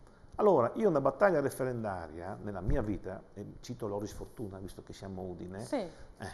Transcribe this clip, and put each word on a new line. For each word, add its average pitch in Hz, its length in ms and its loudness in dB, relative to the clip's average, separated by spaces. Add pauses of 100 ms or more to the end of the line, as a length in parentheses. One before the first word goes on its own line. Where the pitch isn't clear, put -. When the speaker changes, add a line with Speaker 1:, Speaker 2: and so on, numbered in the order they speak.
(400)
Speaker 1:
Allora, 160 360 6
io 226 120 4
una 156 140 4
battaglia 147 400 6
referendaria 104 1000 -2
nella 98 200 -6
mia 107 200 4
vita, 98 400 -4 (120)
e 104 260 -10
cito 120 280 -8
Loris 101 260 -4
Fortuna, 98 460 -10
visto 95 240 -12
che - 100 -16
siamo 95 280 -10
a 95 40 -4
Udine, 98 400 -8
Speaker 2:
Sì. - 100 -2
Speaker 1:
eh, 202 140 -2 (440)